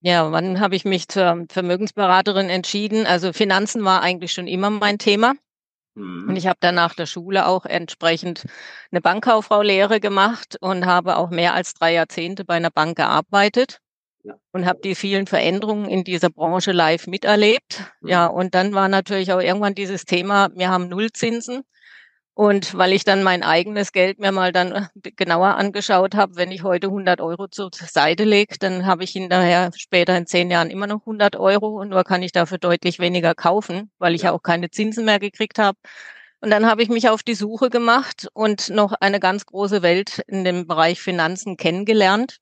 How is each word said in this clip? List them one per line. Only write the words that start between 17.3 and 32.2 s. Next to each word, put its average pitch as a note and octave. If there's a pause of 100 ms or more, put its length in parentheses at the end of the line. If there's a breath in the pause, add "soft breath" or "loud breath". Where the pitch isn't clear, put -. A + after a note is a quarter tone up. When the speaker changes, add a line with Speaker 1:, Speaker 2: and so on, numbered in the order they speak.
Speaker 2:
Mhm. E3
Speaker 1:
Ja, F3
und F3+
dann F#3+
war F#3+
natürlich F#3+
auch F#3
irgendwann G3
dieses G3
Thema, G3
wir F#3
haben F3+
Nullzinsen. A#3 (680 soft breath)
Und G3+
weil F#3
ich G3
dann G3
mein F3+
eigenes F#3+
Geld F#3+
mir G3
mal F#3
dann, F3+
äh, G3+
genauer F3+
angeschaut G3
habe, F#3+
wenn F3
ich F3+
heute F#3
hundert F#3+
Euro E3+
zur F#3+
Seite E3
lege, G#3
dann F#3
habe F3+
ich F#3
hinterher F3+
später F3+
in F3
zehn F3+
Jahren E3+
immer G3
noch G#3
hundert G#3
Euro G3+
und G3+
nur F#3+
kann F3+